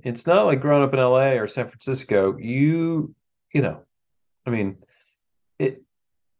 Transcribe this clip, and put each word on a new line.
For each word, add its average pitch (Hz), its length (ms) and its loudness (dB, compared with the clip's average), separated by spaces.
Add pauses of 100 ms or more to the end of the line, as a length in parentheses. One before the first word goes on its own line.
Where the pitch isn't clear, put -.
It's 120 240 -8
not 190 200 4
like 139 160 0
growing 143 220 2
up 135 100 0
in 135 60 0
L 127 180 4
A 135 200 2
or 107 100 -2
San 117 200 -6
Francisco. 101 680 -2
You, 156 760 -2 (400)
you 147 80 2
know, 87 200 -4 (640)
I 127 40 -6
mean, 101 280 -4 (840)
it, - 240 -4 (560)